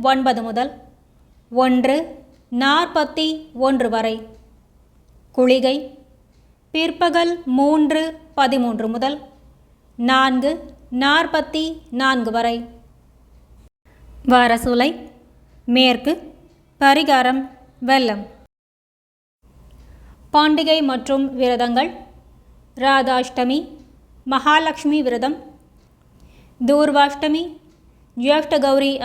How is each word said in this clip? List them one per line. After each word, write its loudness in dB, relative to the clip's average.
ஒன்பது 0
முதல் -6
ஒன்று 2
நாற்பத்தி 0
ஒன்று 0
வரை. -2
குளிகை 2
பிற்பகல் 0
மூன்று 2
பதிமூன்று 0
முதல் -4
நான்கு 2
நாற்பத்தி 0
நான்கு 0
வரை. -2
வாரசூலை 2
மேற்கு. 2
பரிகாரம் 2
வெள்ளம். 0
பண்டிகை 4
மற்றும் -2
விரதங்கள். 0
ராதாஷ்டமி 0
மகாலட்சுமி 0
விரதம், -2
தூர்வாஷ்டமி 2
ஜேஷ்ட 0
கௌரி 2